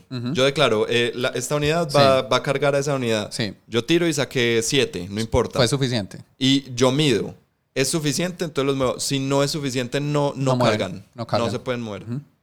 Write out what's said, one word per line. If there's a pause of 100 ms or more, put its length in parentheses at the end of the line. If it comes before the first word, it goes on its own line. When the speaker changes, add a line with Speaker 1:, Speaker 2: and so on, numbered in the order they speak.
Speaker 1:
Ujú.
Speaker 2:
yo
declaro,
eh,
la,
esta
unidad
va,
Speaker 1:
Sí.
Speaker 2:
va
a
cargar
a
esa
unidad.
Speaker 1:
Sí. (120)
Speaker 2:
Yo
tiro
y
saqué
siete,
no
importa.
Speaker 1:
Fue
suficiente. (140)
Speaker 2:
Y
yo
mido. (400)
¿Es
suficiente?
Entonces
los
muevo.
Si
no
es
suficiente,
no,
no (100)
Speaker 1:
No
mueven,
Speaker 2:
cargan.
Speaker 1:
no
cargan.
Speaker 2:
No
se
pueden
mover.
Speaker 1:
Ujú. (220)